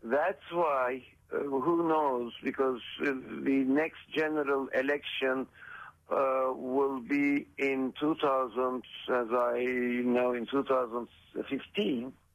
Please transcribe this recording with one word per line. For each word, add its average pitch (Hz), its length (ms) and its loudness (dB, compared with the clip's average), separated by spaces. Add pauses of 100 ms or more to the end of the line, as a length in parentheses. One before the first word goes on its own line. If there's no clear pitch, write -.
That's 151 380 0 (100)
why, 135 520 0 (280)
uh, - 60 -2
who 143 500 0
knows, 135 440 2 (120)
because, 131 360 0 (200)
uh, 147 120 0 (300)
the 135 240 2
next 151 340 0 (140)
general 147 540 0 (100)
election, 135 680 -2 (640)
uh, 131 420 2
will 131 480 0
be 143 460 2 (100)
in 131 420 0
two 151 220 2
thousand, 127 600 0 (260)
as 123 240 2
I 120 300 2 (420)
know, 123 280 4
in 120 140 -4
two 135 180 0
thousand 120 440 0 (400)
fifteen. 135 640 -4 (220)